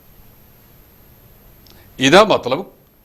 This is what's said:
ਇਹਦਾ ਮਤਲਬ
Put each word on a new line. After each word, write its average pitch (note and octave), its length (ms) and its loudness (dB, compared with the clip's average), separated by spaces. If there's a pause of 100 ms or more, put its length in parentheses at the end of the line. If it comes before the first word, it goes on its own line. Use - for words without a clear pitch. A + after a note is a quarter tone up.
(2000)
ਇਹਦਾ C#3 260 4
ਮਤਲਬ C#3+ 400 -4 (400)